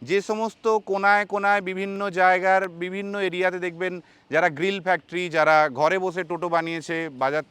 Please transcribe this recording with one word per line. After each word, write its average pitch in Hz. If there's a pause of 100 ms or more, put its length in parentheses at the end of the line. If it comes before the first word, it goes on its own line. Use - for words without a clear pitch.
যে 175
সমস্ত 220
কোনায় 202
কোনায় 202
বিভিন্ন 196
জায়গার 185
বিভিন্ন 190
এরিয়াতে 185
দেখবেন, 180 (300)
যারা 165
গ্রিল 185
ফ্যাক্টরি, 180
যারা 151
ঘরে 151
বসে 185
টোটো 170
বানিয়েছে, 165
বাজার 139